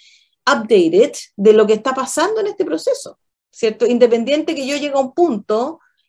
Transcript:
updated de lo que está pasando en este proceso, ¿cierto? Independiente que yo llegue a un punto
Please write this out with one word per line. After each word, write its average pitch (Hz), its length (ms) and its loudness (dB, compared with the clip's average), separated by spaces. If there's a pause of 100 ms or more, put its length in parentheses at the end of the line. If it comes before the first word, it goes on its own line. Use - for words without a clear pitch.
(460)
updated 214 680 2 (240)
de 208 180 4
lo 214 120 4
que 208 60 2
está 220 220 -2
pasando 349 460 -4
en 403 80 -2
este 381 160 -4
proceso, 320 540 -6 (320)
¿cierto? 220 360 -4
Independiente 240 680 2
que 269 120 -8
yo 285 100 -4
llegue 285 180 -6
a 277 60 0
un 254 120 -4
punto 262 680 -2 (280)